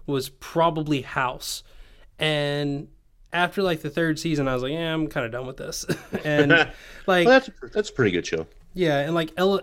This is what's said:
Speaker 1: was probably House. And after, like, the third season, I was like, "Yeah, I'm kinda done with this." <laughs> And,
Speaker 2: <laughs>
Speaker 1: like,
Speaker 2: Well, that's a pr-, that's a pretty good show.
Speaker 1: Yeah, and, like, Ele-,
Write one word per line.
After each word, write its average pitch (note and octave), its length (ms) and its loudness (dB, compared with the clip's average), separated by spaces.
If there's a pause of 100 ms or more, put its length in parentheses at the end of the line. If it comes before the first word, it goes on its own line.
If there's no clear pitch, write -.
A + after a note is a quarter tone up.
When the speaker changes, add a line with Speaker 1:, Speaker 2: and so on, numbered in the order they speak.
Speaker 1:
was C3+ 220 -2
probably D#3 760 0
House. - 600 -6 (560)
And D3 720 -2 (420)
after, F3 320 0
like, E3+ 160 0
the D3+ 100 -6
third D#3+ 300 0
season, C#3+ 300 0
I C3 60 0
was B2+ 60 -2
like, C3 120 -4
"Yeah, E3 200 -2
I'm D#3+ 140 -2
kinda B2+ 220 -4
done B2 180 -8
with C3 80 -12
this." - 300 -10 (200)
<laughs> - 200 -8
And, D3 260 4
Speaker 2:
<laughs> - 560 0
Speaker 1:
like, F3+ 200 4
Speaker 2:
Well, C4 120 8
that's - 80 -2
a - 40 -14
pr-, - 160 -16
that's G#3 220 -2
a - 40 -18
pretty G#2+ 180 2
good F2 160 -2
show. D#2+ 180 -2 (300)
Speaker 1:
Yeah, D#3 240 2
and, D3+ 140 -2
like, E3 240 -2
Ele-, F#3+ 260 2